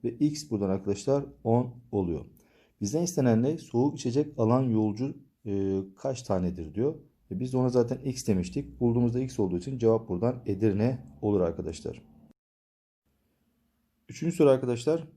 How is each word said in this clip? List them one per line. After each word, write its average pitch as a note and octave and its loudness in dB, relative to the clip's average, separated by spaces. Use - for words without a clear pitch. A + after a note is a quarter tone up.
Ve A#2+ -2
x D3 -2
buradan G2+ 0
arkadaşlar G2+ 0
on A#2+ 2
oluyor. F2 -2
Bizden C3 -2
istenen B2+ 4
ne? D#3 0
Soğuk C#3 0
içecek C#3 -2
alan A#2+ 4
yolcu, A2 0
e, G2 0
kaç C3+ -6
tanedir F2 -2
diyor. C#3 0
E, F#2 -6
biz B2+ -6
de C3 0
ona B2+ 2
zaten B2 2
x - -6
demiştik. F#2+ -2
Bulduğumuzda A#2+ 2
x B2+ -6
olduğu F2+ 0
için C3+ -6
cevap A2+ 2
buradan F#2 -2
Edirne G#2+ 0
olur G#2 2
arkadaşlar. E2 -4
Üçüncü F3 -2
soru D3 8
arkadaşlar. C3 2